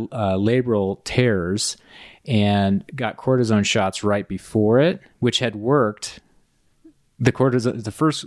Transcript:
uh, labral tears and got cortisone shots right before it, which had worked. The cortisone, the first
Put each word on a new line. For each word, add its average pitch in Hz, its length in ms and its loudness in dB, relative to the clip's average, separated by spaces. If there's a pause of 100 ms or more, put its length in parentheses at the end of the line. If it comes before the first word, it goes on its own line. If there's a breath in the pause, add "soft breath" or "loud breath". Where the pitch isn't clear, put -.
(120)
uh, 98 240 0
labral 107 680 0
tears 104 720 -2 (500 loud breath)
and 101 580 2 (120)
got 117 220 -6
cortisone 110 480 2
shots 95 360 -2
right 104 240 0
before 107 520 0
it, 180 220 0 (180)
which 120 220 0
had 113 160 -4
worked. 110 640 -2 (1000)
The 123 120 4
cortisone, 123 520 0
the 107 60 -8
first 151 360 -2